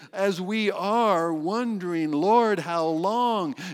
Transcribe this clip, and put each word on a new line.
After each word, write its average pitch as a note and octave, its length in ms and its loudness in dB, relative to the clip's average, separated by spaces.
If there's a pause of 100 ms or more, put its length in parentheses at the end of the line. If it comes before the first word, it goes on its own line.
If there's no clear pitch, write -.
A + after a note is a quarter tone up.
(120)
as F#3+ 280 0
we G#3 300 0
are, F#3 640 2
wondering, F3 760 -2
"Lord, G3+ 480 4
how E3+ 260 -2
long?" F#3+ 680 0 (180)